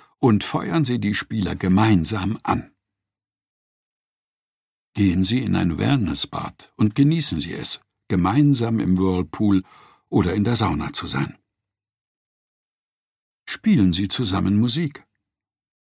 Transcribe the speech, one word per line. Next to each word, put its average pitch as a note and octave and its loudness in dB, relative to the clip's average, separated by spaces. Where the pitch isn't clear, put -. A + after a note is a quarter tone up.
und G#2+ 2
feuern E3+ -2
Sie B2 -2
die G2+ -2
Spieler F#2 -4
gemeinsam G2 0
an. - -4
Gehen F#2+ 2
Sie A2 0
in F#2+ -2
ein F2 -2
Wellnessbad - -4
und G#2+ 0
genießen C#3+ 2
Sie - -10
es, - -8
gemeinsam A2+ 2
im F#2 2
Whirlpool F#2+ 0
oder E2+ 2
in G2+ 0
der A#2 0
Sauna E2+ -4
zu - -8
sein. - -6
Spielen G#2+ 2
Sie G2 -2
zusammen F#2+ 0
Musik. C#3 -2